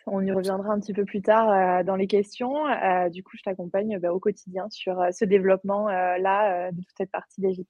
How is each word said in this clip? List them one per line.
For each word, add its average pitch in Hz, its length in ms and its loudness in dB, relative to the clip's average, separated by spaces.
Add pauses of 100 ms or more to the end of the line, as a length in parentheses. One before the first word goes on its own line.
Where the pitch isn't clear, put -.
On 196 160 -2
y 190 100 -2
reviendra 190 400 -2
un 208 80 0
petit 202 140 -6
peu 202 100 0
plus 196 200 -6
tard, 220 260 6
euh, 185 340 4
dans 190 120 -2
les 190 120 0
questions. 247 600 -2
Euh, 185 420 0
du 185 140 -10
coup, - 120 -20
je - 60 -18
t'accompagne, 196 580 -4
bah, 175 140 0
au 190 60 -2
quotidien 190 500 -4
sur, 185 320 -6
euh, 180 100 2
ce 208 140 -2
développement, 196 640 2
euh, 180 300 0
là, 190 480 2
euh, 180 40 -8
de 175 60 -8
toute - 180 -14
cette 190 160 -6
partie - 300 -10
digi-, 185 280 -2